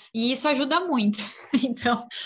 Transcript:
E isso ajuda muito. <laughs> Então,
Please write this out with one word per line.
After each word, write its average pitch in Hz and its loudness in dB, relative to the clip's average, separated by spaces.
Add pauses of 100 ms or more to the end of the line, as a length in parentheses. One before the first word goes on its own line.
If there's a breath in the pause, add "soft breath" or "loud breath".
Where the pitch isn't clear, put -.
(140 loud breath)
E 233 0
isso 262 0
ajuda 294 2
muito. 240 2
<laughs> - -2
Então, 240 0 (180 loud breath)